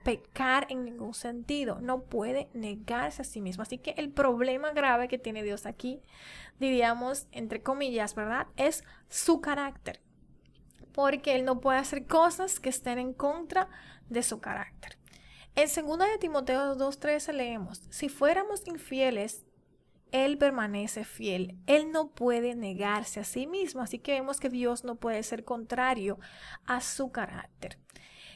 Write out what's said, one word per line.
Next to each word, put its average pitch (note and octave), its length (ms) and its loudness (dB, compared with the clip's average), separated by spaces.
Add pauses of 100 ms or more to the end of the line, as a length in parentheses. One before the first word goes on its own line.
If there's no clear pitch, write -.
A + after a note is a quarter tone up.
pecar C4 680 2
en B3+ 160 -4
ningún A#3 300 -8
sentido, A#3+ 680 -4
no B3+ 220 -2
puede B3+ 500 -2
negarse A#3 680 -4
a - 20 -6
sí - 160 -8
mismo. F#3 220 -4
Así B3+ 160 -8
que D4+ 180 -6
el D4 140 -4
problema C4 640 2
grave B3+ 340 4
que B3+ 100 -2
tiene A3 240 -6
Dios G3+ 240 -4
aquí, B3+ 340 -8 (600)
diríamos, B3 720 2
entre A3 320 -8
comillas, B3+ 500 -2
¿verdad? A3 320 -2 (100)
Es D4 280 2 (260)
su D#4+ 320 4
carácter, C#4+ 600 -4 (920)
porque C#4 420 4
él B3+ 100 2
no B3+ 140 2
puede C4 200 4
hacer C4+ 260 -4
cosas F4 540 4
que C4 100 -2
estén B3 300 -2
en B3+ 140 -4
contra E4 540 0 (400)
de - 140 0
su A3 180 -2
carácter. - 600 -10 (560)
En D4 120 8
segunda D#4 380 2
de G#4+ 140 2
Timoteo C#4 560 2
dos C#4 240 0
trece D4+ 340 0
leemos, A#3 560 -4
"Si - 200 -4
fuéramos F#4+ 580 2
infieles, C4 760 0 (680)
él C4+ 260 4
permanece A3 680 0
fiel, F#3 600 -4
él D#4 260 6
no D#4 200 0
puede A#3+ 420 2
negarse G#3 640 -2
a G3+ 40 -6
sí B3 240 -2
mismo". E4+ 340 -4
Así A#3+ 160 -4
que - 140 -4
vemos C4+ 280 0
que C4+ 100 -2
Dios A#3+ 340 0
no B3 120 -6
puede A3+ 280 -2
ser A3+ 200 -6
contrario A#3 760 0 (460)
a B3 160 0
su C4 300 -4
carácter. - 680 -8 (560)